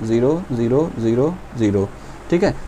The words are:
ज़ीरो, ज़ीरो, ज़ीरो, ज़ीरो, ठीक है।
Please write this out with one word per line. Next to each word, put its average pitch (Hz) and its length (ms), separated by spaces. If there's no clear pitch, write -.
ज़ीरो, 123 380
ज़ीरो, 127 380
ज़ीरो, 120 340
ज़ीरो, 101 300
ठीक 180 140
है। 139 120